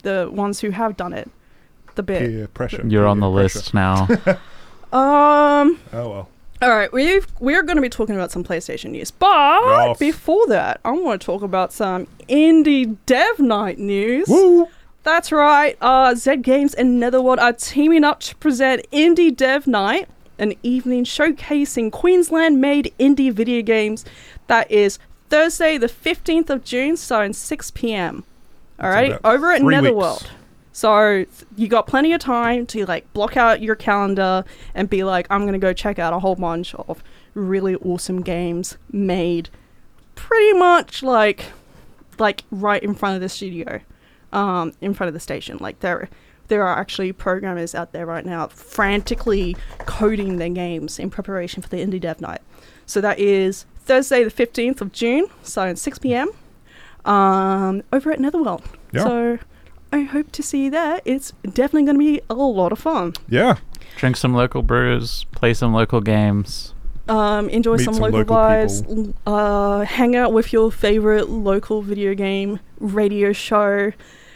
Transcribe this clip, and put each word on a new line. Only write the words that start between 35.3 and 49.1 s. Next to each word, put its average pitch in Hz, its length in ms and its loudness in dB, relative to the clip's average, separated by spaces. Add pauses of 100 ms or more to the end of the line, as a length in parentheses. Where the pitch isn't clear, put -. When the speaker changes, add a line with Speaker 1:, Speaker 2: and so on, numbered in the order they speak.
Speaker 1:
"I'm 202 140 0
gonna 196 140 -2
go 185 160 0
check 202 240 -6
out 165 140 -2
a 175 60 -2
whole 190 160 0
bunch 175 400 -6
of - 280 -12 (320)
really 190 420 -2
awesome 180 460 -6
games 175 540 -6 (140)
made 175 580 -2 (640)
pretty 427 400 4
much, 349 480 4
like, 220 420 2 (760)
like, 208 320 -2
right 202 320 -2
in 202 120 -4
front 196 220 -4
of 185 60 -6
the 185 60 -6
studio, 175 520 -10 (520)
um, 185 480 -2
in 196 120 -4
front 185 160 -4
of 151 60 -8
the 165 60 -12
station." - 400 -12
Like, - 200 -12
there, 175 280 -4 (400)
there 208 180 0
are 175 120 -2
actually 190 340 -6
programmers 185 600 -6
out 170 180 -10
there 170 140 -10
right 165 180 -10
now 170 240 -8
frantically 202 1080 -4 (240)